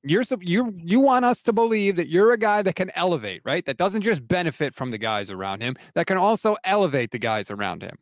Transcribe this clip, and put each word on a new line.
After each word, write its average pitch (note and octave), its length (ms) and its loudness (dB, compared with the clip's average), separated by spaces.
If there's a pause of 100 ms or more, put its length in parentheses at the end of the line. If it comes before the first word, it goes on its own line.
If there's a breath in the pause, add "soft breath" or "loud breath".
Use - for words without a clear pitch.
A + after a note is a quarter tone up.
You're F3 220 2
sup-, G#3+ 180 -4
you, G3+ 340 0
you F3 220 0
want B3+ 260 4
us B3 180 0
to A#3 100 0
believe G#3+ 440 2
that E3 120 -2
you're G3 240 6
a A#3 60 2
guy G#3 240 2
that F#3+ 120 0
can F#3 220 -4
elevate, C#3 480 -2
right? D3+ 220 -2
That C3+ 100 -6
doesn't G3 260 0
just F3 240 -2
benefit D#3+ 480 -2
from B2+ 160 -8
the A2 80 -8
guys G#2 320 -4
around G2 320 -6
him, B2+ 140 -6 (180 loud breath)
that E3 140 0
can F#3+ 80 2
also G#3+ 480 2
elevate E3+ 480 0
the B2 80 -8
guys G#2+ 320 -2
around F#2+ 300 -6
him. F#2 180 -14